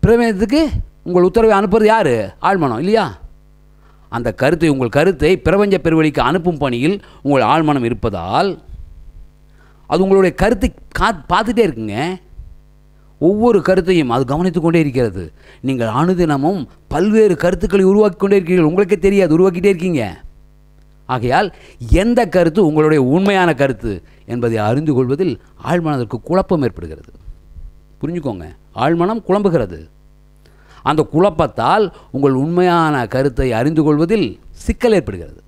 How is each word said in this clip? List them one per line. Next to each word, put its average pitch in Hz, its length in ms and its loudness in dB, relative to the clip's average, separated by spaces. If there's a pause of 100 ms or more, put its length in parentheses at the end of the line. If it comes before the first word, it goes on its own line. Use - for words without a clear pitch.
பிரபஞ்சத்துக்கு 226 580 2 (460)
உங்கள் 180 200 2
உத்தரவை 220 300 2
அனுப்புறது 208 340 2
யாரு? 185 240 2 (320)
ஆழ்மனம் 147 360 -2
இல்லையா? 208 220 0 (1080)
அந்த 117 140 -4 (120)
கருத்தை, 156 340 2
உங்கள் 123 220 -2
கருத்தை 156 340 2 (160)
பிரபஞ்ச 196 280 2 (100)
பெருவெளிக்கு 160 440 0
அனுப்பும் 165 340 -2
பணியில் 139 340 -2 (280)
உங்கள் 131 260 2
ஆழ்மனம் 147 380 0
இருப்பதால் 110 600 -4 (1400)
அது 175 160 2
உங்களுடைய 190 260 2 (100)
கருத்தை 220 260 0 (300)
கா-, 185 320 -2
பார்த்துட்டே 214 360 0
இருக்குங்க. 110 300 -6 (1200)
ஒவ்வொரு 208 380 2 (100)
கருத்தையும் 175 460 2
அது 131 180 0
கவனித்து 175 280 -2
கொண்டே 165 240 0
இருக்கிறது. 117 400 -4 (420)
நீங்கள் 120 340 -2
அனுதினமும் 170 600 0 (320)
பல்வேறு 208 500 2
கருத்துக்களை 190 480 0
உருவாக்கி 208 280 2
கொண்டே 196 200 2
இருக்கிறீர்கள், 170 320 2
உங்களுக்கே 190 360 0
தெரியாது, 190 300 2
உருவாக்கிட்டே 185 360 2
இருக்கீங்க. 165 300 -2 (1120)
ஆகையால் 127 360 0 (520)
எந்த 233 180 2 (160)
கருத்து 170 320 2
உங்களுடைய 156 320 2 (160)
உண்மையான 190 340 2 (100)
கருத்து 120 320 -2 (420)
என்பதை 117 240 -2 (100)
அறிந்து 147 280 0
கொள்வதில் 131 380 0 (380)
ஆழ்மனதிற்கு 147 460 -2 (100)
குழப்பம் 175 400 0
ஏற்படுகிறது. 82 440 -10 (880)
புரிஞ்சுக்கோங்க, 139 480 -6 (360)
ஆழ்மனம் 170 440 0
குழம்புகிறது. 160 520 0 (1080)
அந்த 151 120 2 (120)
குழப்பத்தால் 160 720 0 (300)
உங்கள் 135 280 2
உண்மையான 165 640 2 (100)
கருத்தை 135 320 -2 (120)
அறிந்து 156 260 0
கொள்வதில் 156 420 0 (380)
சிக்கல் 226 340 0
ஏற்படுகிறது. 92 480 -12